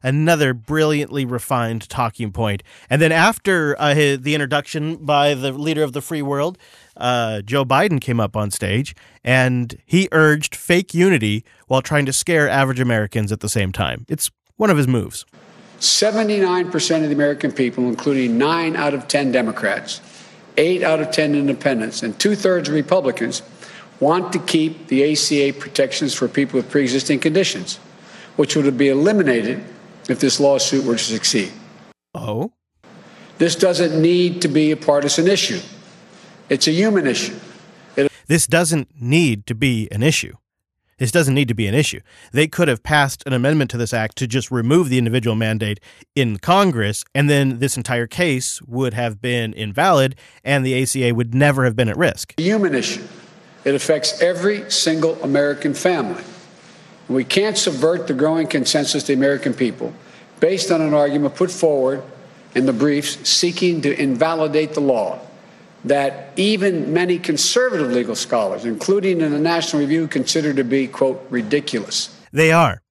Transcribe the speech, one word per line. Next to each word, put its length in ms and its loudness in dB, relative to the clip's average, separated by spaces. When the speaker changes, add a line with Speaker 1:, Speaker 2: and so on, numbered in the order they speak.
Speaker 1:
another 500 2
brilliantly 720 -2
refined 640 -4
talking 440 -4
point. 300 -4
And 120 2
then 120 4
after, 680 2
uh, 160 2
hi-, 220 4
the 180 -2
introduction 640 -2
by 360 2
the 200 -4
leader 300 -2
of 100 -4
the 80 -6
free 200 -6
world, 360 -2
uh, 460 -2
Joe 200 -2
Biden 380 0
came 180 -2
up 160 -2
on 160 -4
stage, 440 -4
and 600 0
he 260 2
urged 440 2
fake 380 0
unity 520 2
while 140 2
trying 240 0
to 80 -4
scare 360 2
average 320 0
Americans 500 0
at 80 -4
the 100 -6
same 220 -2
time. 380 -4
It's 200 -4
one 120 2
of 80 0
his 100 2
moves. 380 -4
Speaker 2:
Seventy-nine 920 0
percent 320 0
of 80 -2
the 40 0
American 360 0
people, 360 -2
including 520 0
nine 360 0
out 200 -2
of 120 -8
ten 240 0
Democrats, 680 -2
eight 240 2
out 180 2
of 120 -4
ten 240 0
independents, 640 -2
and 180 -6
two-thirds 480 0
of 60 -4
Republicans, 680 0
want 340 0
to 60 0
keep 480 -2
the 160 2
A 100 2
C 280 0
A 100 2
protections 640 -2
for 120 -2
people 300 -2
with 140 -4
pre-existing 480 0
conditions, 560 -2
which 180 2
would 200 2
be 140 4
eliminated 720 2
if 100 -2
this 200 0
lawsuit 440 2
were 120 0
to 80 -4
succeed. 480 -2
Speaker 1:
Oh? 380 -6
Speaker 2:
This 180 2
doesn't 460 2
need 400 2
to 60 0
be 240 2
a 60 0
partisan 500 2
issue. 320 0
It's 180 0
a 40 2
human 340 2
issue. 300 -4
It 160 0
Speaker 1:
This 220 2
doesn't 420 0
need 460 2
to 80 -6
be 380 0
an 100 -2
issue. 340 0
This 120 -2
doesn't 240 4
need 140 2
to 40 0
be 140 -2
an 80 0
issue. 240 0
They 160 2
could 200 0
have 140 0
passed 460 0
an 60 -2
amendment 360 2
to 80 -8
this 160 -4
act 220 -2
to 100 -4
just 240 -4
remove 400 2
the 80 2
individual 380 0
mandate 440 -2
in 240 0
Congress, 760 2
and 160 2
then 300 2
this 180 -2
entire 300 -4
case 560 -2
would 320 -4
have 260 -4
been 320 -2
invalid, 600 2
and 220 0
the 80 0
A 120 0
C 220 0
A 40 4
would 240 0
never 300 4
have 100 2
been 120 2
at 100 -2
risk. 420 -2
Speaker 2:
A 20 0
human 320 2
issue. 300 -4
It 120 2
affects 480 0
every 480 0
single 500 0
American 540 0
family. 480 -2
We 140 0
can't 360 0
subvert 480 0
the 60 -2
growing 340 0
consensus 560 0
of 40 -10
the 60 2
American 400 0
people 400 -4
based 320 2
on 100 2
an 140 2
argument 400 2
put 160 0
forward 500 0
in 100 2
the 80 2
briefs 560 -2
seeking 520 0
to 200 0
invalidate 720 0
the 80 -2
law 380 0
that 540 -2
even 540 0
many 280 0
conservative 720 0
legal 240 0
scholars, 500 -2
including 560 0
in 100 0
the 80 -2
National 420 0
Review, 260 0
consider 460 -2
to 100 0
be, 240 0
quote, 420 -2
ridiculous. 880 -4
Speaker 1:
They 180 4
are. 400 4